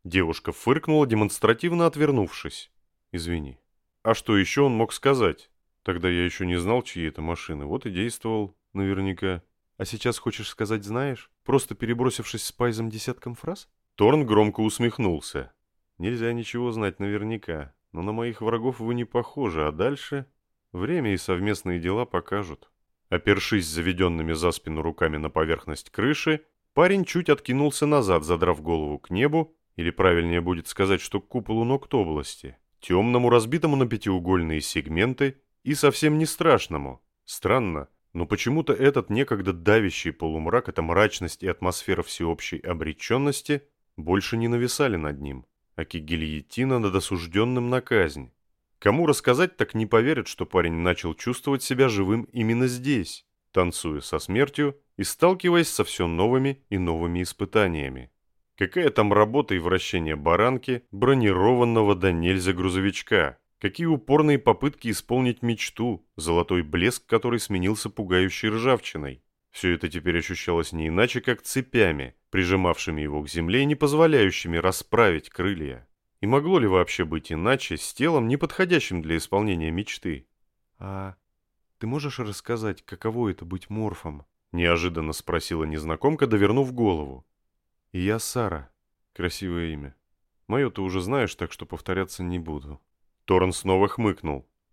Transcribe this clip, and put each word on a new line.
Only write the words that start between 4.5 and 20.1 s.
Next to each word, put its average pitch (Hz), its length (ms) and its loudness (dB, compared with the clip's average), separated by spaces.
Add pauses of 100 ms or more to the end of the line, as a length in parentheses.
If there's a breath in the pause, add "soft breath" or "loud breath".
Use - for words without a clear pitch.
он 131 60 2
мог 113 200 0
сказать? 127 580 0 (320)
Тогда 90 280 -2
я 87 140 2
еще 90 200 -4
не 90 140 0
знал, 107 240 0
чьи 85 240 -8
это 78 160 -8
машины, 80 420 -8
вот 80 220 -6
и 110 40 -8
действовал 107 640 -4 (180)
наверняка. 95 720 -2 (340)
«А - 80 -8
сейчас 113 340 -4
хочешь 110 300 -6
сказать, 107 360 -4
знаешь, 123 460 -6 (140)
просто 127 300 0
перебросившись 117 680 -4
с - 80 -8
Пайзом 113 380 -2
десятком 120 440 -10
фраз?» - 340 -12 (280)
Торн 120 300 6
громко 104 340 4
усмехнулся. 101 920 -2 (460)
«Нельзя 113 340 -4
ничего 120 400 -4
знать 107 260 -4
наверняка, 101 760 -6 (180)
но 85 100 -8
на 98 80 -4
моих 113 300 -6
врагов 117 400 -2
вы 117 140 -2
не 120 100 -2
похожи, 110 640 -2
а 76 40 0
дальше 135 560 -4 (460)